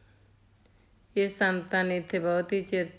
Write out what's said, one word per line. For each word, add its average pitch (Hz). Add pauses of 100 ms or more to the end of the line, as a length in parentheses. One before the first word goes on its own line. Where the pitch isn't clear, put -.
(1160)
ਇਹ 196
ਸੰਤਾਂ 185
ਨੇ 185
ਇੱਥੇ 175
ਬਹੁਤ 175
ਹੀ 196
ਚਿਰ 185 (120)